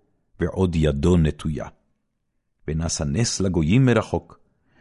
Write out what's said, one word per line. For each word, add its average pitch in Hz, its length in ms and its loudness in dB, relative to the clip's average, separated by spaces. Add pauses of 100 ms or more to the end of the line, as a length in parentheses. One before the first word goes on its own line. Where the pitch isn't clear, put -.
(400)
ועוד 87 360 -2
ידו 76 400 2
נטויה. - 520 -2 (1000)
ונס 80 320 -4
הנס 80 400 -2
לגויים 92 460 2
מרחוק, 110 540 -2 (400)